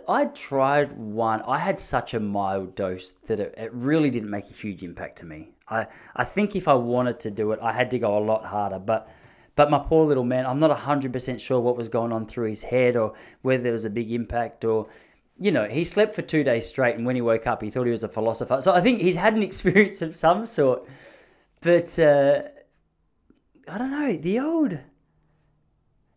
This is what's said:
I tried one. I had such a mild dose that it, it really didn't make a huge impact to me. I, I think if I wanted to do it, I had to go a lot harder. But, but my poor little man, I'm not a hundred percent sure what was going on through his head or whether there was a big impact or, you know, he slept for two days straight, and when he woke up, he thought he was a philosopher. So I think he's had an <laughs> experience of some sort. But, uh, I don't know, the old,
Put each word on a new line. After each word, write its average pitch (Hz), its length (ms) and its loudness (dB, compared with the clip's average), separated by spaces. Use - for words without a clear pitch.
I 277 180 2
tried 139 720 0
one. 110 440 -2
I 131 160 -2
had 175 220 -2
such - 340 -4
a 117 60 0
mild 98 560 -4
dose 92 360 -6
that - 280 -6
it, 101 180 -6
it 110 160 -10
really 143 360 2
didn't 113 200 -4
make 101 160 -6
a - 80 -20
huge 95 300 -10
impact 85 360 -12
to 87 60 -18
me. 78 300 -18
I, 110 200 -4
I 127 80 0
think 202 320 -2
if 180 120 -4
I 147 60 8
wanted 123 480 0
to 110 100 -6
do 107 200 -2
it, 110 100 -2
I 113 120 -2
had 120 180 0
to 127 80 0
go 104 180 2
a - 60 2
lot 107 220 0
harder. 101 340 -4
But, 110 300 -4
but 147 160 6
my 143 80 4
poor 160 260 4
little 135 180 2
man, 127 220 0
I'm 131 140 -2
not 151 120 4
a 139 40 0
hundred 135 360 -2
percent 123 300 -6
sure 127 180 0
what 123 160 2
was 117 140 -6
going 117 240 -2
on 110 140 -4
through 117 220 -4
his 107 140 -8
head 123 320 2
or 110 180 0
whether 131 220 0
there 120 100 0
was 113 120 -4
a 110 40 -4
big 110 220 -4
impact 117 520 -4
or, 110 240 0
you 196 120 0
know, 120 140 2
he 123 180 -2
slept 214 320 0
for - 60 -6
two 151 220 0
days 117 240 0
straight, 120 280 0
and 117 100 -6
when 127 100 0
he 123 60 -2
woke 113 240 2
up, 120 160 -2
he 107 80 -6
thought 123 160 -2
he 120 60 2
was 110 120 -2
a 104 60 -4
philosopher. 113 520 -2
So 185 120 4
I 180 80 6
think 240 200 4
he's 175 140 2
had 208 200 2
an 220 80 2
<laughs> 185 60 -4
experience 196 520 2
of 160 160 -8
some 185 280 2
sort. 135 420 0
But, 170 380 2
uh, 143 440 6
I 180 100 -10
don't 262 140 -4
know, 277 260 -2
the 180 220 0
old, 285 400 0